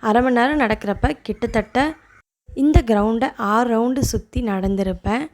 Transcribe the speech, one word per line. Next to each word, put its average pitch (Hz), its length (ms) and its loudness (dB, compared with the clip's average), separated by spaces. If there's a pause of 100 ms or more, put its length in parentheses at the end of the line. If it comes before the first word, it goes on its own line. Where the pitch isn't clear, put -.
அரை 233 160 4
மணி 247 160 2
நேரம் 285 240 2
நடக்கிறப்ப 214 460 -2 (180)
கிட்டத்தட்ட 226 580 -2 (760)
இந்த 302 140 6 (140)
கிரவுண்டை 226 380 2 (240)
ஆறு 240 220 2
ரவுண்டு 247 280 0 (100)
சுத்தி - 280 -6 (100)
நடந்திருப்பேன். 196 840 -2